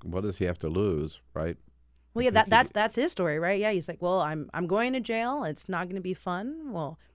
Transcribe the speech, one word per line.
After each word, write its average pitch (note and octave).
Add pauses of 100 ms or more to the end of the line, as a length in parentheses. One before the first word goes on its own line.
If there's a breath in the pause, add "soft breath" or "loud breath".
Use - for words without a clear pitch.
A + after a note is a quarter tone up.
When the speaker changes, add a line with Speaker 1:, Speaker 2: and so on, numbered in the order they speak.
Speaker 1:
what F2+
does G2
he F#2+
have F2
to E2
lose, E2 (120)
right? D#2+ (560)
Speaker 2:
Well, A#3+
yeah, B3
Speaker 1:
Because G3
Speaker 2:
that, G#3+
Speaker 1:
he G3
Speaker 2:
that's, A#3
that's G#3+
his D4
story, D#3
right? F#3
Yeah, G#3+
he's F#3+
like, F3
"Well, F3+
I'm, D3+
I'm F3
going A3+
to C4
jail. A#3
It's D3+
not F3+
gonna F#3+
be F3+
fun." B3
Well, D#3+ (160 soft breath)